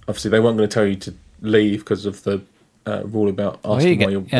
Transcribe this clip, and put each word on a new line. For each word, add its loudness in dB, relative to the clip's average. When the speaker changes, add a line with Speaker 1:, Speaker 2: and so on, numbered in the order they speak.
Speaker 1:
Obviously, -6
they 4
weren't 4
gonna 2
tell 0
you 0
to -14
leave 2
'cause -4
of -8
the, -2
uh, -6
rule 0
about -4
Speaker 2:
Well, 0
Speaker 1:
asking 2
Speaker 2:
here 4
you 2
Speaker 1:
why 4
Speaker 2:
go. 0
Speaker 1:
you're -2
Speaker 2:
Yeah, 2